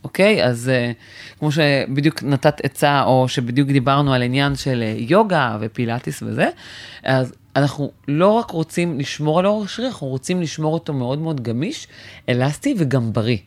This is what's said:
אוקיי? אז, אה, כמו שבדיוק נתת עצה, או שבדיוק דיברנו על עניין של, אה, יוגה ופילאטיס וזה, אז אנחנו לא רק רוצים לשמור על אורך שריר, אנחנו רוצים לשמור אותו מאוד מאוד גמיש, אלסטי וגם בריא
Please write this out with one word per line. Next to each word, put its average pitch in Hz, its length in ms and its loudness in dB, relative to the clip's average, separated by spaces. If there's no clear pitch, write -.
אוקיי? 180 420 2
אז, 123 240 -2
אה, 120 220 2
כמו 151 120 0
שבדיוק 143 720 0
נתת 143 400 2
עצה, 143 400 2
או 127 240 4
שבדיוק 131 420 0
דיברנו 139 440 4
על 123 80 2
עניין 139 340 0
של, 127 300 -2
אה, 110 120 -2
יוגה 143 640 2
ופילאטיס 117 640 -4
וזה, 123 260 0
אז 131 300 0
אנחנו 139 360 0
לא 156 240 2
רק 226 200 0
רוצים 165 480 -2
לשמור 147 400 0
על 185 80 2
אורך 208 220 0
שריר, 240 180 -6
אנחנו 156 200 -8
רוצים 175 340 -2
לשמור 156 320 -2
אותו 165 200 -4
מאוד 131 260 -4
מאוד 156 240 -4
גמיש, 127 440 -4
אלסטי 143 480 0
וגם 123 360 0
בריא 113 340 0